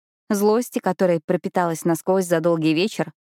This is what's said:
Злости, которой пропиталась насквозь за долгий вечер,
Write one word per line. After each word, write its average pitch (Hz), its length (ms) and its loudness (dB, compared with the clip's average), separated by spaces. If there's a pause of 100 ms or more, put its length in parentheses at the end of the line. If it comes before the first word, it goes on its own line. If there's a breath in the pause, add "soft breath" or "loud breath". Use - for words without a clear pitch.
(280)
Злости, 214 500 0
которой 180 460 0
пропиталась 175 640 -2
насквозь 180 400 0
за 170 140 0
долгий 160 340 2
вечер, 170 400 -4 (120)